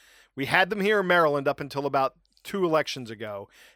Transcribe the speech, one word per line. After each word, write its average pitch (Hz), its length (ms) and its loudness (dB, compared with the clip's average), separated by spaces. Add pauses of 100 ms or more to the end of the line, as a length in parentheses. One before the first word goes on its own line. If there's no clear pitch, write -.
(340)
We 135 120 -4
had 180 240 2
them 208 100 -4
here 208 180 2
in 185 80 0
Maryland 151 400 4
up 143 140 0
until 143 260 -6
about 135 300 0 (260)
two 196 220 -4
elections 143 480 -2
ago, 104 360 -12 (280)